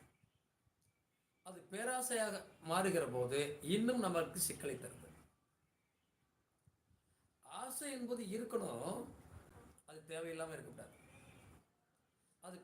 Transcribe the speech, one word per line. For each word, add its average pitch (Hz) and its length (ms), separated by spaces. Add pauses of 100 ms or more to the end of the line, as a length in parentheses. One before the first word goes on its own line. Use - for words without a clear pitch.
(1400)
அது 180 180
பேராசையாக 226 840 (240)
மாறுகிற 170 440
போது 135 500
இன்னும் 226 380
நமக்கு 175 400
சிக்கலை 139 360
தருது. - 300 (2250)
ஆசை 254 500
என்பது 240 320
இருக்கணும், 196 840 (800)
அது 156 220
தேவையில்லாம 160 440
இருக்கக்கூடாது, - 440 (1400)
அது 180 240